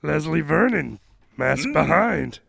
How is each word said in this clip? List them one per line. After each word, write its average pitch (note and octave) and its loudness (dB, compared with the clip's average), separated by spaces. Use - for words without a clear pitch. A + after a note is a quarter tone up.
Leslie D3+ -2
Vernon, D#3+ 0
mask C3 -2
behind. D#3 2